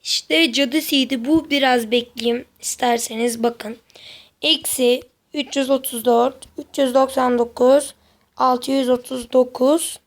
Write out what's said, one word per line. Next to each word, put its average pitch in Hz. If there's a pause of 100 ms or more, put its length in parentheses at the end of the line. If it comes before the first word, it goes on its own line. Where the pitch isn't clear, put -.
İşte 311
cadı 277
seedi 262
bu. 311
Biraz 254
bekleyeyim 240 (140)
isterseniz 233
bakın. 233 (640)
Eksi 247 (320)
üç 285
yüz 262
otuz 262
dört, 247 (100)
üç -
yüz 262
doksan 262
dokuz, 247 (420)
altı 254
yüz 269
otuz 247
dokuz. 262